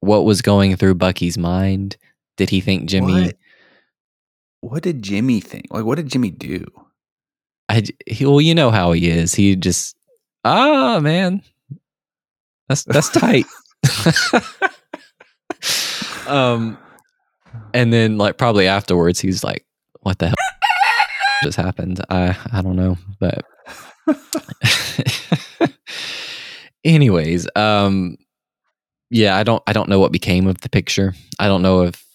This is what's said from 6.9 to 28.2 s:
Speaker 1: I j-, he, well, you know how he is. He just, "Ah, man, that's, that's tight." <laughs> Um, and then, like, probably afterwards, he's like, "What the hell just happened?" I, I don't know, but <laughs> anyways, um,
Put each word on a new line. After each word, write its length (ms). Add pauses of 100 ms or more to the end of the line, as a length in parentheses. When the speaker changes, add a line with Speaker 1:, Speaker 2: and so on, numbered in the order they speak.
Speaker 1:
I 140
j-, 120 (120)
he, 200
well, 140
you 140
know 160
how 220
he 160
is. 260
He 220
just, 400 (480)
"Ah, 560
man, 420 (1300)
that's, 160
that's 260
tight." 340 (380)
<laughs> 600 (1900)
Um, 480 (960)
and 200
then, 260
like, 180
probably 300
afterwards, 540
he's 240
like, 200 (360)
"What 180
the 100
hell 80 (1080)
just 120
happened?" 540
I, 260 (160)
I 100
don't 120
know, 240 (220)
but 240 (640)
<laughs> 1600 (1120)
anyways, 600 (100)
um, 600 (920)